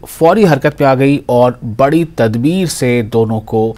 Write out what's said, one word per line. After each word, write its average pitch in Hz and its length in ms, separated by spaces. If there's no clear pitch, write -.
फौरी 190 380
हरकत 147 360
में 143 80
आ 135 60
गई 139 340
और 123 360
बड़ी 151 400
तदबीर 143 640
से 123 360
दोनों 110 380
को 110 380